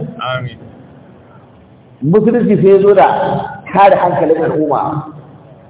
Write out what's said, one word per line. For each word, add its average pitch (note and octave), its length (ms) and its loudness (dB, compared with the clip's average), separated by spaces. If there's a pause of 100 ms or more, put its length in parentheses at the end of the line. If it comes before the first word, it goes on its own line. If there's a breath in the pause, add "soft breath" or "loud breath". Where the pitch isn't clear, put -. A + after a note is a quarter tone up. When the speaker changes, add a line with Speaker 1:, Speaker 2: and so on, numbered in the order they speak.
(180)
Speaker 1:
Amin. B2 400 -10 (1400)
Speaker 2:
Musulunci G#3+ 540 2
sai F#3 160 4
ya G3 80 4
zo G3+ 140 4
da F3+ 120 4 (680)
kare F#3+ 240 4
hankalin D#3+ 480 0
al'umma. C#3+ 680 -4 (580)